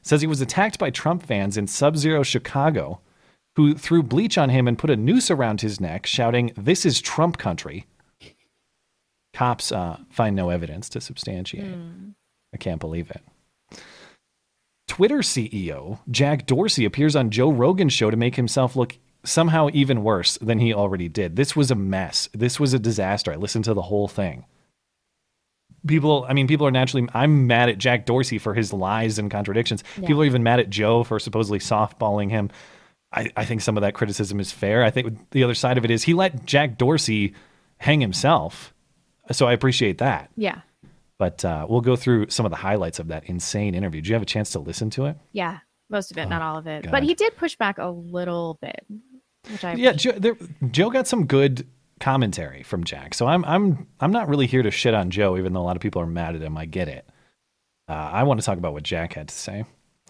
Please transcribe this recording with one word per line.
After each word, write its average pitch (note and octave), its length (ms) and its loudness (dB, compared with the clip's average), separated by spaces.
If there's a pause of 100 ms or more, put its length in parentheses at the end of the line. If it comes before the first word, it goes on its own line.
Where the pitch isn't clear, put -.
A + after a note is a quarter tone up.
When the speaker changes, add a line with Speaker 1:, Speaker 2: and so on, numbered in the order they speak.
Speaker 1:
says D3 200 2
he D#3 60 0
was D3 140 -2
attacked F#3+ 380 -2
by D#3+ 100 0
Trump E3+ 340 -2
fans G2+ 320 -2
in G#2 120 -2
Sub-Zero D3+ 560 2
Chicago, C3 760 -2 (560)
who D3+ 200 6
threw E3 260 2
bleach E3+ 380 0
on C#3 100 4
him B2+ 180 4
and A#2 120 0
put - 100 0
a C#3 60 4
noose D#3 340 2
around A#2+ 320 0
his G#2+ 180 -4
neck, F2 280 -6
shouting, A#2+ 500 0
"This B2+ 260 0
is C#3+ 160 2
Trump - 380 -2
country." B2 480 -8 (1500)
Cops, B2 360 -2
uh, F2 260 -4 (120)
find G#2+ 260 0
no F#2 140 0
evidence E2+ 400 -6
to - 100 -10
substantiate. F3+ 760 -10
Speaker 2:
Hmm. F3 340 -16 (460)
Speaker 1:
I - 20 -12
can't E2+ 240 -6
believe E2 300 -8
it. - 100 -16 (1700)
Twitter B3+ 340 2
C B2 320 -2
E F#2 200 -4
O D2 260 -10 (100)
Jack C#3 380 0
Dorsey D3 380 2
appears C#3+ 300 2
on B2+ 140 2
Joe B2 220 4
Rogan's D3 420 4
show A2 160 2
to A2 80 0
make B2 180 2
himself B2+ 400 0
look B2 220 -2 (260)
somehow D#3+ 500 2
even C3+ 300 2
worse G2+ 340 0
than A2 220 0
he A#2 120 4
already F#2+ 380 0
did. E2+ 260 -4
This C#3 200 0
was C#3 160 2
a B2+ 40 2
mess. F#2+ 560 -2
This B2 280 -2
was C3+ 160 2
a B2+ 40 2
disaster. G#2 540 0
I D2+ 40 -8
listened G#2 280 -4
to A2 80 0
the G2 80 0
whole G2+ 260 -2
thing. E2+ 380 -6 (1400)
People, D3 420 2
I C3 40 2
mean, C3+ 140 2
people D3 200 4
are C3+ 40 4
naturally, B2+ 400 2
I'm C#3 360 4
mad A#2+ 220 6
at G2+ 100 -2
Jack B2 260 0
Dorsey B2+ 320 0
for G#2 160 -2
his G#2 180 0
lies G#2 460 -2
and G#2 140 -4
contradictions. G2+ 520 -2 (160)
Speaker 2:
Yeah. F#3 60 -8
Speaker 1:
People D3+ 160 6
are D#3 40 8
even B2 180 4
mad A#2+ 160 6
at G2+ 100 2
Joe G#2+ 340 4
for A2 160 -2
supposedly G#2 380 0
softballing G#2 720 0
him. G#2 220 0 (600)
I, A2+ 240 -4
I G#2+ 100 -2
think A2 160 -4
some G#2+ 160 0
of G#2 40 0
that G2 140 0
criticism G2+ 440 -4
is F#2+ 120 -6
fair. G#2+ 320 2
I A2 80 4
think A2+ 260 -4 (140)
the C3 120 4
other A#2+ 120 2
side B2+ 240 0
of A2+ 60 0
it A2+ 40 0
is A#2 140 2
he E3 100 4
let E3+ 320 0
Jack C#3 320 2
Dorsey A#2 560 2 (440)
hang D3 240 2
himself. G#2 760 0 (560)
So - 160 4
I A#2+ 60 6
appreciate A#2 440 2
that. G#2 380 -2
Speaker 2:
Yeah. G3+ 240 -4 (580)
Speaker 1:
But, F2+ 260 -2
uh, D#2+ 240 -4
we'll A#2 140 2
go B2 140 4
through A#2 340 2
some - 160 0
of F#2+ 60 0
the D2+ 60 -6
highlights G2 420 -2
of D#2+ 80 -10
that D#2 160 -8
insane G2 500 -4
interview. F2 280 -4
Did E2 80 -8
you A2 40 2
have A2+ 80 2
a G2 60 -6
chance G#2+ 240 -4
to - 80 -6
listen E2+ 320 -6
to C3 140 -4
it? D3+ 120 -6 (140)
Speaker 2:
Yeah, F3 300 -6 (280)
most G3+ 220 -6
of E3+ 80 -10
it, D#3+ 80 -6
Speaker 1:
Oh, - 20 -6
Speaker 2:
not E3 140 -4
all D#3+ 140 -6
of D#3+ 100 -12
it. D3+ 160 -10
Speaker 1:
God. E3+ 80 -6
Speaker 2:
But C4+ 100 2
he D#4 140 2
did A4+ 220 0
push E4 180 -4
back G3+ 240 -2
a F3+ 100 -6
little F3 720 -6
bit, - 240 -12 (640)
which G#3+ 140 -10
I F3 120 -4
Speaker 1:
Yeah, B3 160 6
Speaker 2:
appreciate. A#3 240 0
Speaker 1:
Joe, G#3 40 -8
there, A3+ 180 0 (340)
Joe F3 180 4
got B3+ 180 0
some A3 200 2
good C3+ 400 4 (340)
commentary F2+ 640 0
from F2 200 -6
Jack. C#2+ 300 -10
So A#2+ 140 0
I'm, E3+ 180 2
I'm, F3 420 2 (140)
I'm D#3 100 2
not A3 160 0
really C#3+ 200 2
here C3 160 2
to G#2 80 0
shit A#2 220 0
on F#2 180 0
Joe, F#2+ 260 2
even F#2 160 -2
though F#2 80 -2
a - 20 -4
lot F2+ 140 -2
of E2+ 40 -8
people F#2+ 200 -2
are E2+ 60 -4
mad E2 280 -4
at D#2 60 -8
him. D#2 160 -8
I D#2+ 80 -8
get E3 240 -6
it. C3 180 -16 (800)
Uh, D#3+ 60 -8
I D#3 300 -2
want C3+ 160 2
to A2 60 -6
talk G2 120 -2
about E2+ 160 -4
what D2 100 -8
Jack E2+ 300 -4
had D2+ 160 -12
to - 60 -16
say. G2+ 280 -10 (460)